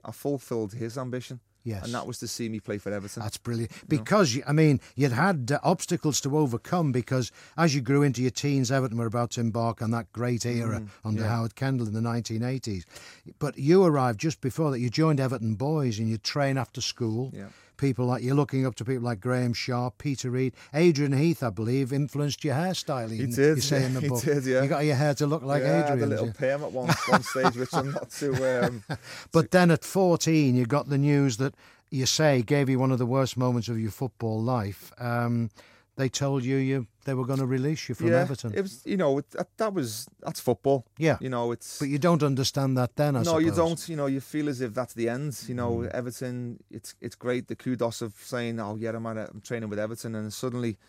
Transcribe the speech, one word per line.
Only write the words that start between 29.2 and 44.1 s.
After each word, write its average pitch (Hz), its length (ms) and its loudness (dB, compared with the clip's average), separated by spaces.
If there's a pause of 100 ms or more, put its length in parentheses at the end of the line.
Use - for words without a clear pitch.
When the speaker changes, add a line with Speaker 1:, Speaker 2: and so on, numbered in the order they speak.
Speaker 2:
But 165 120 4
Speaker 1:
too - 80 -4
Speaker 2:
then 180 200 8
at 156 140 2
fourteen, 160 720 4
you 123 80 4
got 127 240 0
the 143 80 0
news 139 400 4
that 135 180 -2 (360)
you 131 160 -2
say 143 340 4
gave 139 300 2
you 131 80 2
one 131 140 2
of 127 60 2
the 123 60 0
worst 127 320 0
moments 120 320 0
of 117 100 -4
your 110 120 -2
football 113 520 -4
life. 113 560 -2
Um, 120 520 -2 (480)
they 135 120 0
told 139 340 -2
you, 135 120 0
you 135 300 0 (200)
they 139 80 -2
were 127 100 -2
gonna 135 220 0
release 131 420 -2
you 123 60 -4
from 165 140 0
Speaker 1:
Yeah, 170 120 6
Speaker 2:
Everton. 127 340 -2
Speaker 1:
it - 60 -2
was, 196 240 -8
you 196 140 -2
know, 143 180 2
it, 147 140 -4
that, - 260 -6
that 220 160 -2
was, 117 340 -4 (140)
that's - 200 -10
football. 135 440 2 (140)
Speaker 2:
Yeah. 151 240 2
Speaker 1:
You 131 80 -4
know, 120 220 -2
it's - 260 -10
Speaker 2:
But 143 100 -4
you 147 100 0
don't 170 240 4
understand 135 540 0
that 123 200 0
then, 147 200 2
I 117 60 2
Speaker 1:
No, 165 160 2
you 160 100 4
Speaker 2:
suppose. 143 80 0
Speaker 1:
don't. 165 320 0
You 165 80 -6
know, 143 100 -2
you 135 140 -2